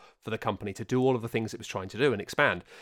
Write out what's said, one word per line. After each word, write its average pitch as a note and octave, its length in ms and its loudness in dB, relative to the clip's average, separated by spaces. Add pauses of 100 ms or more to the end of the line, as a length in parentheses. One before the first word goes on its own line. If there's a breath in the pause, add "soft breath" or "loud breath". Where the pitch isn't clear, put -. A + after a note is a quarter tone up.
(240 soft breath)
for A2+ 80 -6
the A2 60 -2
company G2+ 360 -2
to A2+ 100 -8
do B2+ 160 2
all C3 160 4
of A#2 60 -2
the A#2 80 -4
things A2+ 240 -2
it A2 60 -10
was A2+ 80 -14
trying F#2+ 200 -6
to G2+ 100 -10
do C3+ 140 4
and G#2 100 0
expand, G2+ 420 2 (180 loud breath)